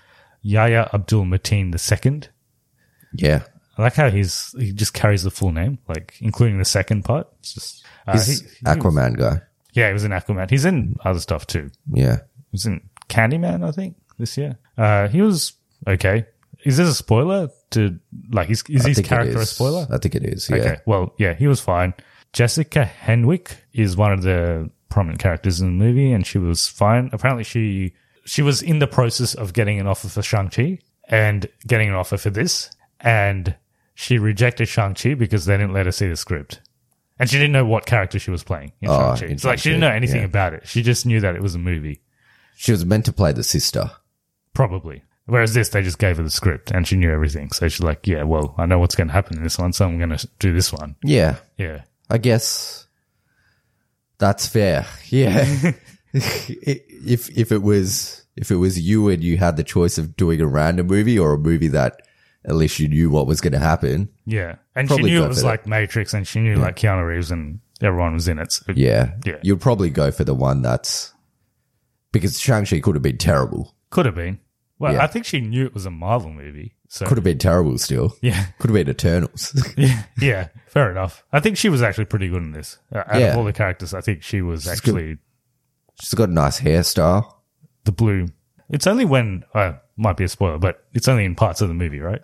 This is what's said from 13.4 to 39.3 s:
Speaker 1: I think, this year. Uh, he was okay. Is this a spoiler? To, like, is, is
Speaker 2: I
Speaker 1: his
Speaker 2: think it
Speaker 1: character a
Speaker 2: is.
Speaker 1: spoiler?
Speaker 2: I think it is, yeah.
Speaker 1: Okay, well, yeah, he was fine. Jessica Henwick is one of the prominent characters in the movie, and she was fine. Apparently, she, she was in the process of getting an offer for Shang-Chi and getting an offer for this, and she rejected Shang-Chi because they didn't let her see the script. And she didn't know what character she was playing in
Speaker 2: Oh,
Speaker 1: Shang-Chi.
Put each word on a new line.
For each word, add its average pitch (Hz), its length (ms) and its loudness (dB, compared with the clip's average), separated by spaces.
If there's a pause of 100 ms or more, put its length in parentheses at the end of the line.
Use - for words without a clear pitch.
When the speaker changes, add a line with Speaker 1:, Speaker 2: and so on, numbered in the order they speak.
Speaker 1:
I 160 40 -4
think, 190 240 -10 (220)
this 120 200 -8
year. 139 200 -6 (200)
Uh, 104 320 2
he 156 120 2
was 202 320 0 (340)
okay. 98 380 2 (380)
Is 135 140 2
this 175 100 4
a 147 60 2
spoiler? 160 560 2 (220)
To, 101 280 2 (320)
like, 92 180 0
is, 113 200 -2
is 131 160 2
Speaker 2:
I 127 40 2
Speaker 1:
his 123 80 2
Speaker 2:
think 98 100 2
it - 20 -6
Speaker 1:
character 117 280 0
a 113 40 0
Speaker 2:
is. 110 80 -2
Speaker 1:
spoiler? 147 420 -2
Speaker 2:
I - 60 0
think - 180 -2
it - 80 -2
is, - 260 -4
yeah. - 80 2
Speaker 1:
Okay, 120 280 0
well, 98 320 0
yeah, 92 160 2
he 131 140 2
was 135 120 4
fine. 90 340 0 (400)
Jessica 127 560 0 (120)
Henwick 120 500 2 (220)
is 101 240 0
one 104 160 4
of 95 100 0
the 85 460 0 (200)
prominent 85 300 -2
characters 87 420 0
in 92 60 2 (100)
the 101 80 4
movie, 127 280 4
and 95 120 2
she - 120 -2
was 85 300 0
fine. 120 440 2
Apparently, 117 320 -2
she, 98 500 -2 (320)
she - 160 -2
was 143 200 2
in 160 180 0
the 139 80 2
process 120 480 0
of 104 180 -6
getting 104 260 0
an 98 80 -2
offer 98 200 -2
for 104 140 -6
Shang-Chi 120 580 -2 (300)
and 107 380 2 (200)
getting 110 220 2
an 98 60 -2
offer 92 220 -2
for 107 120 -4
this, 120 420 -2 (300)
and 101 540 0 (380)
she - 240 0
rejected 110 500 0
Shang-Chi 107 480 -2
because 107 300 -2
they 98 120 2
didn't 101 160 -2
let 95 120 0
her 87 60 0
see 98 160 -2
the 85 80 -4
script. - 460 -8 (580)
And 123 100 0
she 131 80 0
didn't 147 160 2
know 131 120 4
what 110 200 0
character 101 340 0
she - 120 -6
was 87 120 -6
playing 73 280 -8 (100)
in 98 80 -2
Speaker 2:
Oh, 65 260 4
Speaker 1:
Shang-Chi. - 180 -6